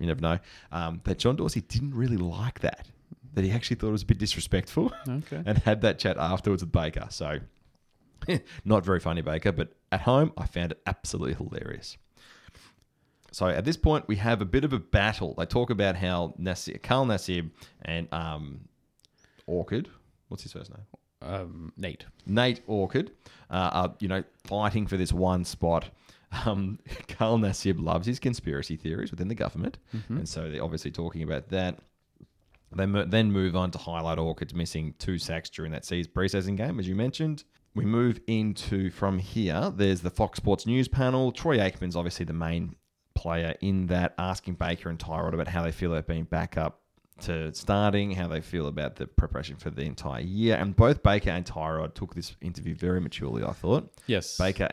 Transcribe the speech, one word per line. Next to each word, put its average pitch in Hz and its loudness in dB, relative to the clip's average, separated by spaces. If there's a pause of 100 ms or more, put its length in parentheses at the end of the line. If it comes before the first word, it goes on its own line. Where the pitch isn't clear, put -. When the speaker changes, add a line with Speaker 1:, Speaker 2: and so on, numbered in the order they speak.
Speaker 1:
you 82 -2
never 78 0
know, 82 4 (340)
um, 82 -4
that 92 0
John 127 2
Dorsey - 0
didn't 131 -2
really 120 2
like 90 -2
that, - -2 (460)
that 98 2
he 95 2
actually 117 0
thought 110 0
it 107 2
was 107 2
a 98 -10
bit - 8
disrespectful - 0
<laughs> - -8
Speaker 2:
Okay. 147 -6
Speaker 1:
and 107 2
had 107 4
that 107 4
chat 92 0
afterwards 92 2
with 82 -6
Baker. 80 0
So, 76 -4 (880)
<laughs> 175 2 (260)
not 104 4
very 90 2
funny, 85 -2
Baker, 80 0
but 82 -2 (180)
at 95 2
home, 139 4
I - -2
found 87 -2
it - -12
absolutely - -4
hilarious. - -8 (1300)
So - 0
at 87 0
this 160 0
point, 156 2
we 107 2
have 107 2
a 101 -2
bit 127 2
of 147 2
a 127 2
battle. 98 0
They 85 -2
talk 120 2
about 98 2
how 90 -2
Nasir, 90 -4
Carl 131 2
Nassib 90 -2 (320)
and, 82 -4
um, 76 -6 (840)
Orchid, 90 -2 (400)
what's - -10
his - -14
first - -14
name? 104 -18 (360)
Speaker 2:
Um, 85 -8
Nate. 87 -8 (180)
Speaker 1:
Nate 120 4
Orchid, 107 0 (400)
uh, 92 2
are, 90 0
you 98 -2
know, 95 -2 (200)
fighting 104 0
for 95 0
this 90 2
one 90 2
spot. 85 0 (560)
Um, 101 -2 (160)
<laughs> - -14
Carl 113 2
Nassib 95 2
loves 82 0
his 123 -2
conspiracy 80 -2
theories 80 -4
within 90 -4
the - -2
government, - -4 (160)
Speaker 2:
Mm-hmm. 110 -4
Speaker 1:
and 80 -4
so 82 -6
they're 73 -4
obviously 80 -4
talking 82 -6
about 76 -4
that. 92 0 (960)
They 95 2
mo-, 101 2
then 110 4
move 95 4
on 90 2
to 87 -6
highlight 82 -2
Orchid's 80 -2
missing 80 -4
two 90 -2
sacks 82 -6
during 80 -8
that 76 -8
season, 87 -4
preseason 95 0
game, 113 -2
as 90 -2
you 92 0
mentioned. 135 0 (300)
We 104 0
move 113 4
into, 104 0
from 98 2
here, 95 0
there's 95 4
the 85 -2
Fox - 0
Sports - 2
News 123 4
panel. 131 2
Troy 143 2
Aikman's 92 0
obviously 87 -2
the 80 -4
main 82 -2 (400)
player 82 -2
in 95 2
that, 87 2
asking 90 -2
Baker 85 -2
and 82 -4
Tyrod 82 -2
about 82 0
how 87 0
they 82 0
feel 85 0
about 80 -2
being 82 -2
backup 82 -2 (420)
to 80 -4
starting, 101 2
how 90 -2
they 80 -2
feel 80 -4
about 73 -4
the - -6
preparation - 0
for - -8
the 65 -6
entire 71 -6
year. 104 2
And 95 0
both 127 8
Baker 101 6
and 87 0
Tyrod 80 -4
took - -8
this - -10
interview 82 -6
very 90 0
maturely, 64 -4
I 50 -2
thought. 123 0 (160)
Speaker 2:
Yes. 101 -2
Speaker 1:
Baker 95 0